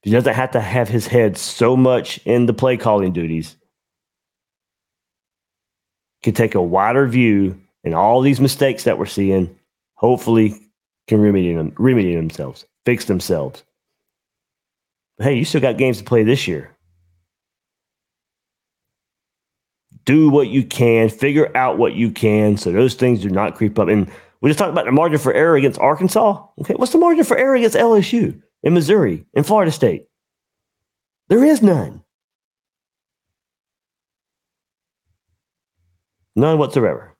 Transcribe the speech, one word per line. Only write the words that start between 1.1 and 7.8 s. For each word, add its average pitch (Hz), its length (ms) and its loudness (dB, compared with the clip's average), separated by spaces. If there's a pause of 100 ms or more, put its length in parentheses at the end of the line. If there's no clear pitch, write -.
so - 380 -2
much 127 440 0
in 123 260 0
the 117 80 0
play 127 240 0
calling 101 340 0
duties. 82 460 -6 (2750)
Can 113 100 -2
take 113 220 -2
a 95 60 0
wider 101 460 0
view 104 520 0 (240)